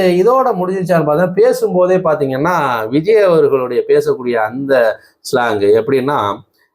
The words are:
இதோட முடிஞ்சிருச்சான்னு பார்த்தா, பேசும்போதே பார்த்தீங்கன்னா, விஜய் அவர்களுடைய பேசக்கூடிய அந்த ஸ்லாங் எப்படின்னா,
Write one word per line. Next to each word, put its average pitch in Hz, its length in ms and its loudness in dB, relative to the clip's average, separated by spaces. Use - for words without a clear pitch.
இதோட 254 240 2
முடிஞ்சிருச்சான்னு 180 600 -2
பார்த்தா, 170 260 0
பேசும்போதே 185 640 2
பார்த்தீங்கன்னா, 143 920 -2
விஜய் 170 340 2
அவர்களுடைய 131 680 2
பேசக்கூடிய 139 440 0
அந்த 117 680 0
ஸ்லாங் 117 280 -2
எப்படின்னா, 113 760 0